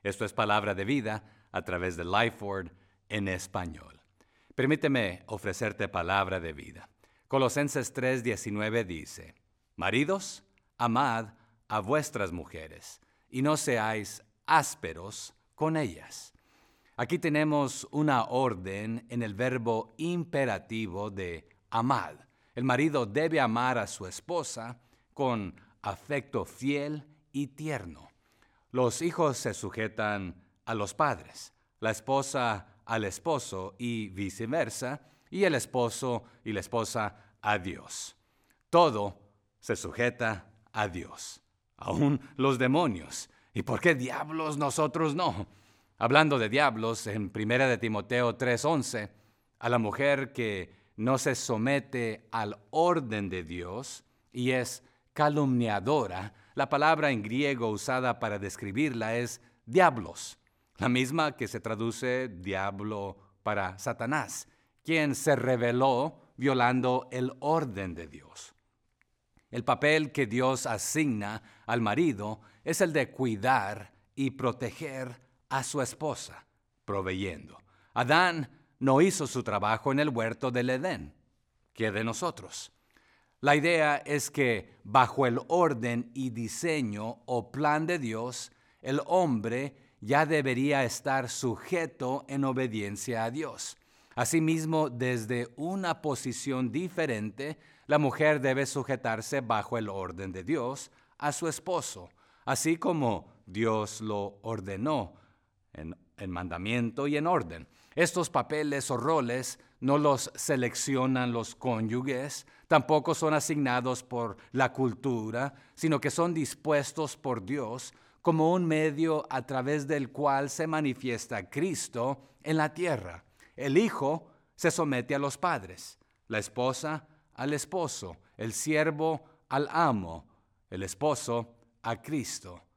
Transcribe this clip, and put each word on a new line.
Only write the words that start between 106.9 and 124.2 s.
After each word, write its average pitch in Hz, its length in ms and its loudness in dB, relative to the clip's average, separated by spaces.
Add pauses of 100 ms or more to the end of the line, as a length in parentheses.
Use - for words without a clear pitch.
y 147 100 0
en 156 120 0
orden. 87 400 -2 (260)
Estos 170 360 0
papeles 143 600 -2
o 127 60 2
roles 127 640 0 (180)
no 139 180 2
los 147 380 4
seleccionan 127 960 0
los 117 240 -4
cónyuges, 127 920 -2 (200)
tampoco 151 480 4
son 156 180 2
asignados 131 720 2
por 117 360 -4 (120)
la 127 220 4
cultura, 120 800 -2 (200)
sino 156 260 2
que 143 100 0
son 170 240 2
dispuestos 147 840 0
por 117 280 -4
Dios 127 500 -6 (280)
como 160 300 6
un 180 120 4
medio 156 640 2
a 127 160 -4
través 139 400 -2
del 139 240 0
cual 139 400 2
se 160 160 -2
manifiesta 127 800 -2
Cristo 139 760 -2 (200)
en 160 140 0
la 151 180 2
tierra. 110 500 -4 (300)
El 139 240 2
hijo 165 480 2 (300)